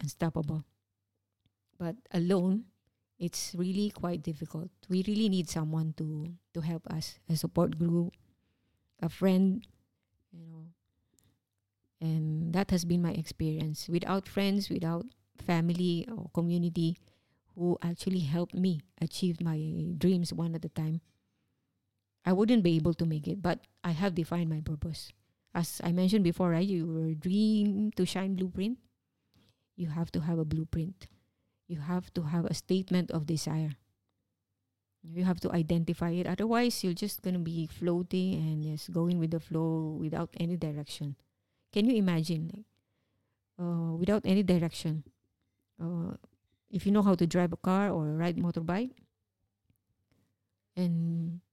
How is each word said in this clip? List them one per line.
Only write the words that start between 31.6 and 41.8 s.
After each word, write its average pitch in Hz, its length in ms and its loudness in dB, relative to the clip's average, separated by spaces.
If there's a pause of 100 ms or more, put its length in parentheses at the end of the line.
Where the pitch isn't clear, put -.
You 160 140 -6
have 180 340 -4
to 175 80 -2
have 165 220 0
a 160 100 -2
statement 185 560 0
of 156 140 -2
desire. 156 480 -2 (1300)
You 170 220 -4
have 180 160 2
to - 120 -2
identify 170 580 0
it. 175 160 -2
Otherwise, 233 580 0
you're 180 80 0
just 202 300 -6
gonna 185 160 -2
be 165 280 -2
floating 180 680 0
and 156 280 -2
just 156 300 -6
going 170 260 2
with 160 120 0
the 165 100 -2
flow 160 580 -2
without 160 380 -4
any 175 200 -2
direction. 147 600 -6 (560)
Can 208 140 4